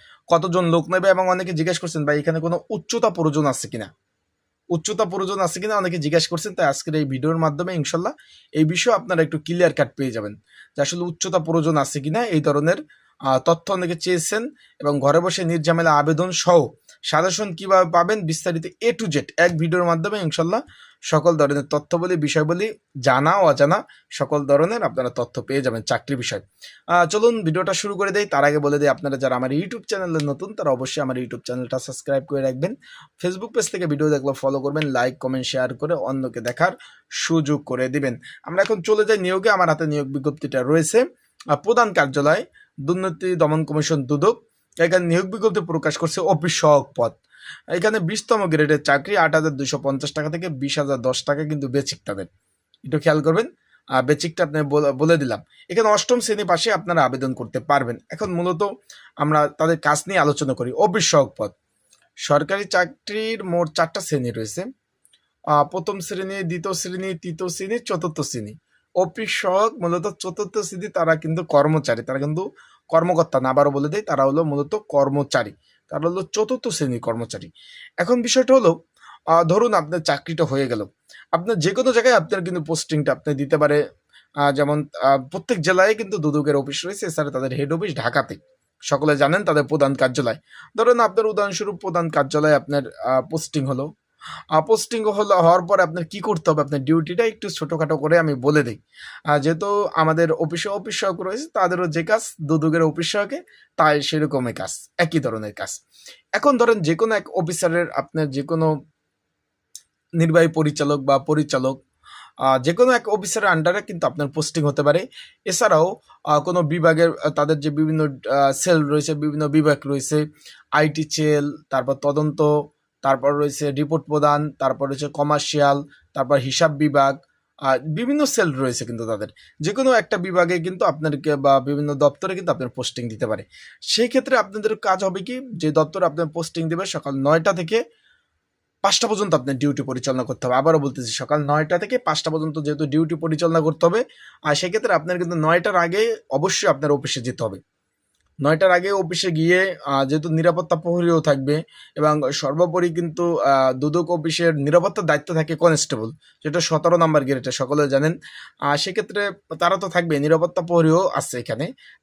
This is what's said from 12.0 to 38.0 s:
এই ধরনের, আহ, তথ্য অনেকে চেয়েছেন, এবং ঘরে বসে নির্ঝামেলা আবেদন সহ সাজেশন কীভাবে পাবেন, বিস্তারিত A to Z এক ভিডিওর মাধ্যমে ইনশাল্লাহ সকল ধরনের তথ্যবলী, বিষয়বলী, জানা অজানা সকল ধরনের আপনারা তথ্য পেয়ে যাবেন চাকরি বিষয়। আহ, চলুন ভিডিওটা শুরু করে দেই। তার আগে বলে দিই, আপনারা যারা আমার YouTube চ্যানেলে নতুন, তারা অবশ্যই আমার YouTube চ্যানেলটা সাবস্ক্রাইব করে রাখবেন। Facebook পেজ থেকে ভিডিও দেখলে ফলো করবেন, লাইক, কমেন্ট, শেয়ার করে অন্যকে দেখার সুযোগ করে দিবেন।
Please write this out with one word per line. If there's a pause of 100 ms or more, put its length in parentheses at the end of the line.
এই
ধরনের, (420)
আহ,
তথ্য
অনেকে
চেয়েছেন, (300)
এবং
ঘরে
বসে
নির্ঝামেলা
আবেদন
সহ (340)
সাজেশন
কীভাবে
পাবেন,
বিস্তারিত
A
to
Z (140)
এক
ভিডিওর
মাধ্যমে
ইনশাল্লাহ (400)
সকল
ধরনের
তথ্যবলী,
বিষয়বলী, (260)
জানা
অজানা (260)
সকল
ধরনের
আপনারা
তথ্য
পেয়ে
যাবেন
চাকরি
বিষয়। (460)
আহ,
চলুন
ভিডিওটা
শুরু
করে
দেই।
তার
আগে
বলে
দিই,
আপনারা
যারা
আমার
YouTube
চ্যানেলে
নতুন,
তারা
অবশ্যই
আমার
YouTube
চ্যানেলটা
সাবস্ক্রাইব
করে
রাখবেন। (480)
Facebook
পেজ
থেকে
ভিডিও
দেখলে
ফলো
করবেন,
লাইক,
কমেন্ট,
শেয়ার
করে
অন্যকে
দেখার (380)
সুযোগ
করে
দিবেন। (240)